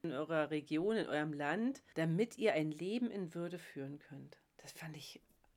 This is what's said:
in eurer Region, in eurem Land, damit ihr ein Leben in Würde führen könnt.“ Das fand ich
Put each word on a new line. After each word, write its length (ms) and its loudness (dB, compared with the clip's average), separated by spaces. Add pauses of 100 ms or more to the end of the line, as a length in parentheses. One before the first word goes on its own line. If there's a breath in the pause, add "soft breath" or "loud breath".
in 100 -2
eurer 400 2
Region, 460 2
in 100 2
eurem 240 0
Land, 500 0 (120)
damit 440 2
ihr 180 6
ein 160 2
Leben 380 0
in 240 -4
Würde 240 -4
führen 420 -10
könnt.“ 380 -16 (200)
Das 160 -16
fand 240 -10
ich 240 -14 (360)